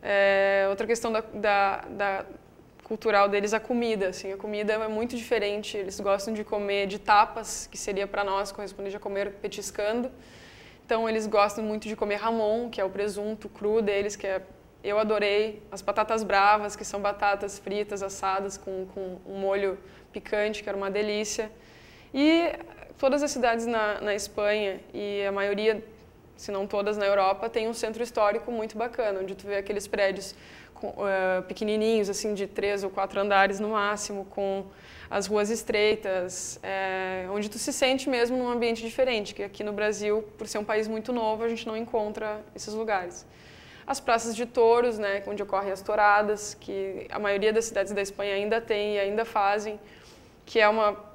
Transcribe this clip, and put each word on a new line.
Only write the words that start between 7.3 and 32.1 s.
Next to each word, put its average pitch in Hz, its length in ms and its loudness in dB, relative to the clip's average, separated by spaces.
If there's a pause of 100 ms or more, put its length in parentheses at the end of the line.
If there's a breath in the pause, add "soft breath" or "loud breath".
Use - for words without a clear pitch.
que - 100 -14
seria 202 280 -2
pra 202 160 -2
nós, 202 300 0
corresponde 196 420 -10
a 208 60 -8
comer 202 320 -4 (100)
petiscando, 214 720 -4 (720 loud breath)
então 226 220 0
eles 220 180 0
gostam 208 380 2
muito 214 240 -4
de 214 80 -6
comer 208 200 0
ramon, 226 540 0
que 214 120 -4
é - 20 2
o 190 60 0
presunto 208 580 -4
cru 214 340 0
deles, 202 360 0
que - 100 -6
é, 190 140 -2 (420)
eu 202 160 2
adorei, 214 720 2
as 190 100 -10
batatas 220 400 2
bravas, 202 540 4
que - 80 -12
são 202 160 -6
batatas 202 580 0
fritas, 202 460 -4
assadas, 196 540 -4
com, 190 360 -8
com 185 320 -8
um 196 140 -10
molho 196 400 0 (320 loud breath)
picante, 208 500 -2
que - 60 -10
era 196 100 -4
uma 196 140 -2
delícia, 208 580 -2 (640 loud breath)
e 311 380 4 (480)
todas 277 240 4
as 294 80 0
cidades 233 340 2
na, 220 360 0
na 208 120 0
Espanha, 208 680 0 (120)
e 202 300 -4
a 196 80 0
maioria, 202 500 2 (540)
se - 160 -10
não 196 160 -2
todas 208 300 0
na 202 80 0
Europa, 196 440 4
tem 226 180 0
um 233 60 -2
centro 220 300 -4
histórico 226 480 0
muito 220 260 -6
bacana, 220 440 -2
onde 190 140 -6
tu 196 120 -14
vê 202 80 -2
aqueles 202 320 -4
prédios 196 480 0 (380 loud breath)
com, - 200 -10 (140)
eh, 185 400 2
pequenininhos, 214 640 2
assim, 208 240 -2